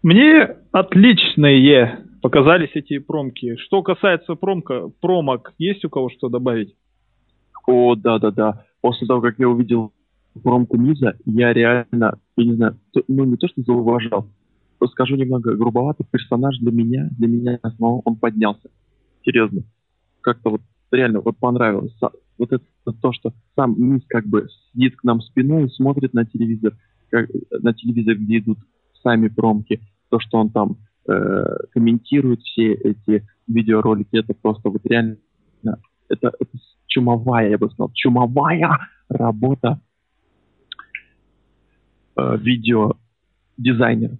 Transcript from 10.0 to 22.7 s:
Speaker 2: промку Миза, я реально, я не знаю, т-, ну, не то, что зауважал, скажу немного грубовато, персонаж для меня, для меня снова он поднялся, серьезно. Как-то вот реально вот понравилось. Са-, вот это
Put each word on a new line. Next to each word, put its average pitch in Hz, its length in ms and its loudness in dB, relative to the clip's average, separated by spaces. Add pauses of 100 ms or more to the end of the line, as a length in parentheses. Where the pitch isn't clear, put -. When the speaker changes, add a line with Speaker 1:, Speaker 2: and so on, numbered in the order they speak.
Speaker 2:
промку 123 320 0
Миза, 131 400 0 (100)
я 120 260 2
реально, 117 680 0 (180)
я 120 80 2
не 117 100 2
знаю, 113 220 0 (180)
т-, 127 140 0
ну, 135 160 0
не 123 120 0
то, 180 120 -4
что - 140 -8
зауважал, 117 640 -2 (640)
скажу 131 240 -2
немного 127 400 -2
грубовато, 120 560 -2
персонаж 127 480 -2
для 117 140 -2
меня, 120 440 -2
для 113 120 0
меня 120 300 -2 (180)
снова 117 280 -2
он 117 120 -2
поднялся, 107 520 -4 (560)
серьезно. 101 380 0 (580)
Как-то 117 300 -2
вот 107 100 -4 (300)
реально 120 300 0
вот 113 180 -4
понравилось. 120 540 -2 (100)
Са-, - 100 -4 (260)
вот 120 140 -2
это 127 120 -4 (360)